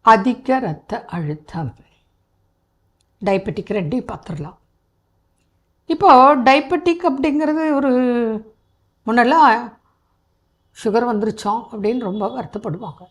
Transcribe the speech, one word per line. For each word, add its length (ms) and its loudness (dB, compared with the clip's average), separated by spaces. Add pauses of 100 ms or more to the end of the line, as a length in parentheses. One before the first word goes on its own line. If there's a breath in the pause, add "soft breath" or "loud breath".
அதிக 580 2
ரத்த 460 -8
அழுத்தம், 640 -8 (1500)
டயபெட்டிக், 520 -2
ரெண்டையும் 340 -4
பார்த்துடலாம். 480 -14 (1300)
இப்போ 240 2 (260)
டயபெட்டிக் 720 0
அப்படிங்கிறது 560 -2 (100)
ஒரு, 180 0 (1120)
முன்னெல்லாம் 580 2 (1120)
சுகர் 340 0
வந்துருச்சோம் 600 -4
அப்படின்னு 380 -4
ரொம்ப 280 -4
வருத்தப்படுவாங்க 760 -10